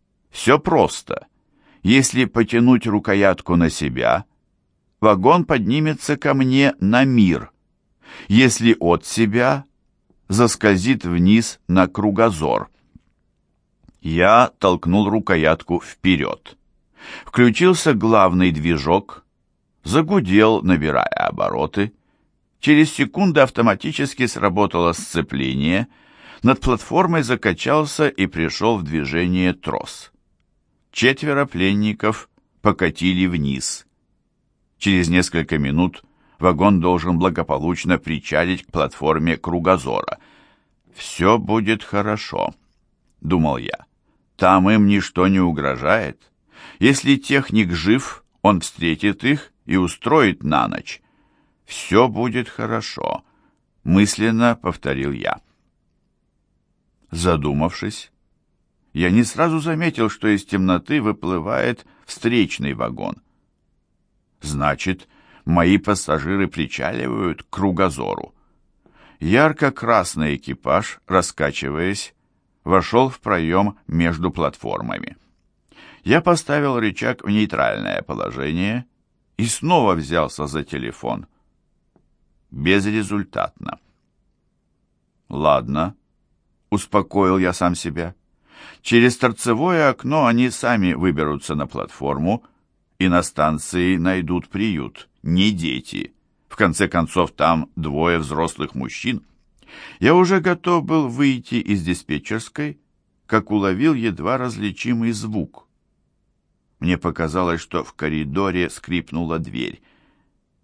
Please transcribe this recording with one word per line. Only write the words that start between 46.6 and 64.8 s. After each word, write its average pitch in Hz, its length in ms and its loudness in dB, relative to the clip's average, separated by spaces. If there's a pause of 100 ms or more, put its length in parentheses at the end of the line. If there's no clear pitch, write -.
Если 135 380 4
техник 120 560 0
жив, 90 520 -2 (160)
он 98 220 2
встретит 82 600 -2
их 143 300 -2 (140)
и 90 100 0
устроит 107 640 0
на 69 240 0
ночь. - 360 -12 (640)
Все - 440 2
будет 117 400 -4
хорошо", — 110 760 -8 (600)
мысленно 113 760 2
повторил 69 520 -4
я. 50 280 -6 (1700)
Задумавшись, 82 1000 -4 (800)
я 87 180 0
не 113 140 4
сразу 160 360 -2
заметил, 156 500 -2
что - 180 -4
из 101 160 0
темноты 95 560 0
выплывает 107 880 -4 (180)
встречный 98 680 -2
вагон. 53 420 -8 (1200)
"Значит, 73 680 -4 (360)